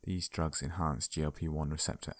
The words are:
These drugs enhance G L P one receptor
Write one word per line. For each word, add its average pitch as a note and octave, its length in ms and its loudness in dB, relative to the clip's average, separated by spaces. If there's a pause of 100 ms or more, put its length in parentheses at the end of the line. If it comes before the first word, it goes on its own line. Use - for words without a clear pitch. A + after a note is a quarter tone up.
These F2+ 260 -2
drugs D#2+ 340 0
enhance D#2 440 0
G - 160 -2
L D2+ 80 2
P D#2+ 180 -2
one D2+ 220 2
receptor - 500 -2